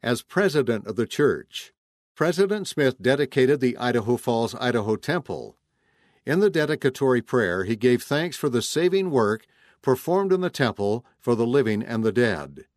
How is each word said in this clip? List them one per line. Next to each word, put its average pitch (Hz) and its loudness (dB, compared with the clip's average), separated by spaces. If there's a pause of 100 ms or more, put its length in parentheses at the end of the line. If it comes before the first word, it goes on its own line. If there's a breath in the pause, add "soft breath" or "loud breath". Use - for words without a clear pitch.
as 117 -2
president 143 -2
of 104 -8
the 113 0
church, - -2 (420)
President 190 0
Smith 135 0
dedicated 135 2
the 123 0
Idaho 120 0
Falls, 113 -2
Idaho 113 -2
Temple. 107 -6 (720)
In 156 0
the 208 4
dedicatory 139 0
prayer, 95 0
he 110 -2
gave 120 2
thanks 151 -4
for 147 -2
the 117 0
saving 185 0
work 110 0 (360 soft breath)
performed 185 0
in 185 2
the 180 -2
temple 110 -2 (140 soft breath)
for 120 0
the 117 0
living 113 2
and 110 -4
the 110 2
dead. 82 -2 (100)